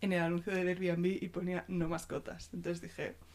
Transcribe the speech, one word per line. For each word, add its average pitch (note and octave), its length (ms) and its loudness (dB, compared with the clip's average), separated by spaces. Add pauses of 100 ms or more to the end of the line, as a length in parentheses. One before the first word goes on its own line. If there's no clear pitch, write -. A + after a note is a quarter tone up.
en G3 100 2
el F3 100 4
anuncio E3+ 320 2
del F3+ 140 4
Airbnb F3 380 2
y F#3 240 2
ponía F3+ 360 -2
"no E3+ 220 2
mascotas". - 640 -4
Entonces E3+ 300 -4
dije, - 340 -6 (180)